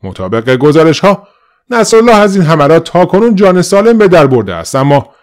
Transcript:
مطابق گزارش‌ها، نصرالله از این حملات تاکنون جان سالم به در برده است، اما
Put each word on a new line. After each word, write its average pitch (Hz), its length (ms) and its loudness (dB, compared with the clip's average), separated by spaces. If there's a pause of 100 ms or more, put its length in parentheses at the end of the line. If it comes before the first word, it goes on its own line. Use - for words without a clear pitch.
مطابق 101 520 -4
گزارش‌ها، 160 720 0 (420)
نصرالله 226 460 0
از 202 200 0
این 185 100 0
حملات 160 460 0
تاکنون 196 440 0
جان 185 260 0
سالم 208 360 0
به 208 100 2
در 165 200 2
برده 110 260 -2
است، 85 220 -10
اما 139 340 0 (140)